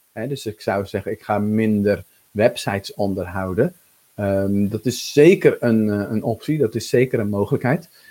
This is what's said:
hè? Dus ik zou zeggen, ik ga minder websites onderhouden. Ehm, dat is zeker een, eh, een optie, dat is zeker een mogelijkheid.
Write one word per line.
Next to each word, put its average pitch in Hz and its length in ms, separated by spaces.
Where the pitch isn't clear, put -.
hè? 113 160
Dus 139 180
ik 104 140
zou 98 260
zeggen, 98 260
ik 107 100
ga 104 160
minder 104 680
websites 101 640
onderhouden. 95 800
Ehm, 98 540
dat 107 180
is - 260
zeker 160 480
een, 110 300
eh, 101 200
een 107 120
optie, 147 360
dat 131 160
is 117 140
zeker 127 320
een 101 80
mogelijkheid. 104 600